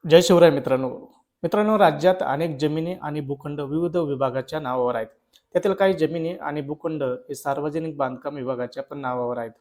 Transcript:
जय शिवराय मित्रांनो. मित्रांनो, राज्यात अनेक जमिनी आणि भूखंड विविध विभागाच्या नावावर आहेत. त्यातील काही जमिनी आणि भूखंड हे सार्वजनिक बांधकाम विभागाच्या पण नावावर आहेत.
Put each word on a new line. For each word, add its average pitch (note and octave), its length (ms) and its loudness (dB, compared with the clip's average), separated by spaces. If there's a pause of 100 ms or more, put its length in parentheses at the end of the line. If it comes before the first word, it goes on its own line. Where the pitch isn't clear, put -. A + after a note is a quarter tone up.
जय E3 120 10
शिवराय E3+ 280 8
मित्रांनो. C3 400 0 (540)
मित्रांनो, G#3+ 360 2
राज्यात F3+ 420 4
अनेक D3+ 360 -2
जमिनी D#3 360 -2
आणि D3+ 260 -8
भूखंड C#3+ 420 -8
विविध D#3+ 360 -2
विभागाच्या C3+ 640 -2
नावावर B2+ 360 -2
आहेत. A2+ 120 -4 (460)
त्यातील F#3 200 0
काही F#3+ 200 2
जमिनी D#3+ 400 -2
आणि D3 280 -6
भूखंड D3 420 -6
हे B2+ 320 -6
सार्वजनिक D3 640 -4
बांधकाम C3+ 380 -4
विभागाच्या B2+ 480 -6
पण - 140 -12
नावावर B2 400 -4
आहेत. A#2 240 -8